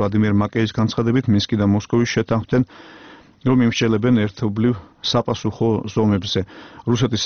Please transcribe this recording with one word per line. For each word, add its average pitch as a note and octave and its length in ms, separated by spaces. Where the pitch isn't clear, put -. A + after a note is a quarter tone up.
ვლადიმერ G#2 320
მაკეის G#2 400
განცხადებით, A#2 560
მინსკი G2+ 300
და G2+ 100
მოსკოვი A#2 420
შეთანხმდნენ, A2+ 500
რომ B2+ 180
იმსჯელებენ A2+ 500
ერთობლივ A2 480
საპასუხო A#2 580
ზომებზე. G2+ 460
რუსეთის A#2 340